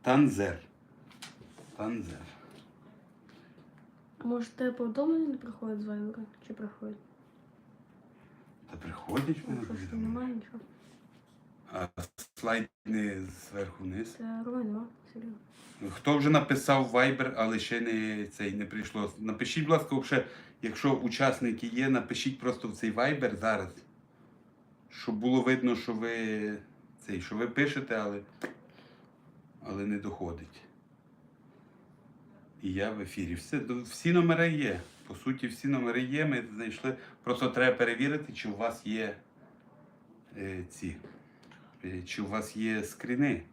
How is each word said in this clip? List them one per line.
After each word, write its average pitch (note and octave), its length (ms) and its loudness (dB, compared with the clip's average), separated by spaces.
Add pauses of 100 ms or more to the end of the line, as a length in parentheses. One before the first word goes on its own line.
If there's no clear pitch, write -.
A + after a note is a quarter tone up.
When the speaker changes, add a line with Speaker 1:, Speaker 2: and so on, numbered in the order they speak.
Speaker 1:
Танзер. G2+ 580 4 (1160)
Танзер. G#2 420 -6 (2000)
Speaker 2:
А A#3+ 100 -6
може, A#3+ 280 0
те B3+ 160 0
повідомлення C#4+ 560 2
не C4+ 100 -2
приходить A3 440 -6
з G#3+ 40 -6
Viber? G#3 300 -6 (320)
Чи A3 60 -10
приходить? G#3+ 440 -10 (1700)
Speaker 1:
Та - 60 -12
приходять C#3 600 -2 (100)
Speaker 2:
Ну, A3+ 80 -2
Speaker 1:
вони - 100 -4
Speaker 2:
що - 80 -8
ж, - 60 -8
Speaker 1:
повідомлення. A3 280 -4
Speaker 2:
немає B3 280 -4
нічого. A3+ 240 -10 (1120)
Speaker 1:
А F#2 140 -4 (480)
слайд A2+ 340 0 (160)
не G#2 360 0
зверху F#2+ 640 -8
вниз. G2+ 340 -6
Speaker 2:
Це A3+ 280 -8
Роман, B3 180 -2
нема, A3 240 -4 (260)
серйозно. A3+ 240 -12 (520)
Speaker 1:
Хто C#3+ 280 2
вже C#3+ 120 4
написав C3+ 600 6
Viber, C3 440 4
але A2+ 240 2
ще A#2 220 -2
не, A2 440 0
цей, G2+ 280 -4
не G#2 120 -2
прийшло? G#2 540 -4
Напишіть, A2 440 0
будь D3+ 80 4
ласка, D3+ 240 4
взагалі, C3 300 2 (360)
якщо C3 320 2
учасники B2 760 2
є, B2 220 2
напишіть C3 500 2
просто - 280 -2
в G#2 60 -6
цей A2 180 0
Viber B2 440 2
зараз. G2 400 -2 (1120)
Щоб - 260 -6
було B2+ 260 6
видно, B2 340 4
що A#2 180 -4
ви, A2 640 -2 (480)
цей, F#2+ 160 -4
що - 140 -6
ви A#2 120 0
пишете, C#3 480 0
але... G#2 260 -2 (1500)
Але G2+ 160 -4
не G#2 120 0
доходить. E2+ 640 -8 (2000)
І F#2+ 120 -2
я G2+ 180 0
в G#2 100 -6
ефірі. F2 340 -4
Все, C#3 240 -4
до-, A#2+ 220 -2
всі E3+ 320 2
номери E3+ 380 6
є. A2 300 0 (260)
По - 80 -12
суті, C3 320 -2
всі A2+ 200 -4
номери B2+ 340 2
є, C#3+ 240 2
ми B2+ 180 2 (120)
знайшли. A2+ 400 -4 (280)
Просто B2 260 2
треба B2 280 6
перевірити, C3 560 2
чи A2 160 -6
у G2+ 80 -6
вас A2+ 280 -2
є, G#2+ 300 -2 (1200)
е, F#2+ 320 -6
ці, - 260 -8 (880)
е, F2+ 160 -6
чи G2 200 -6
у G2+ 60 -2
вас G#2+ 300 -4
є A2 260 0
скріни. C3 580 0 (120)